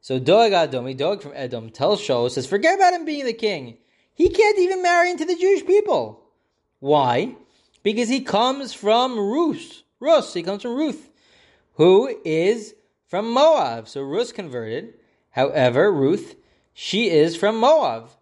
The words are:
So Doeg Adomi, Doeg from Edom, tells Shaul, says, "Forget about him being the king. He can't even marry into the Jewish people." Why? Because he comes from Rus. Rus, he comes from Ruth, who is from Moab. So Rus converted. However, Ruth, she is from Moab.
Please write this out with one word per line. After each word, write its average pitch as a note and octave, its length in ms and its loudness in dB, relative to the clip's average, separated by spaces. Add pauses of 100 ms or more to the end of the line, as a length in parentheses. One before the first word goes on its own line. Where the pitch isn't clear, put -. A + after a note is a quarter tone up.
So C3 180 -6
Doeg G3+ 340 4
Adomi, C3 440 -2
Doeg E3+ 240 -4
from C#3+ 140 -18
Edom, A#2+ 340 -10
tells F3+ 320 -2
Shaul, B2 300 0
says, B2+ 160 -6
"Forget D#4 300 0
about F#4 180 2
him E4+ 100 -8
being D4 220 -6
the A3+ 80 -4
king. D#3+ 420 -6 (380)
He F#4 160 2
can't G#4 280 2
even F#4 240 0
marry F4 280 2
into D#4+ 160 -6
the F4+ 100 -2
Jewish F#4 300 0
people." E4 560 0 (560)
Why? C#3 560 0 (480)
Because A3 260 -2
he C4 120 0
comes C4 520 -2
from A#3 460 0
Rus. A3+ 640 -4 (180)
Rus, D4 320 2
he F3 100 -6
comes G3 200 -8
from A#3+ 140 -8
Ruth, D4 340 -6 (640)
who G3+ 500 4
is F3+ 500 -2 (320)
from G#3 240 -6
Moab. A#3 580 2
So C#3 120 -12
Rus E3 320 -6
converted. B2+ 600 -10 (360)
However, C3+ 600 2
Ruth, D3+ 440 -2 (360)
she G#3 380 -4
is E3 260 2
from G#3+ 220 0
Moab. G#3+ 520 2 (120)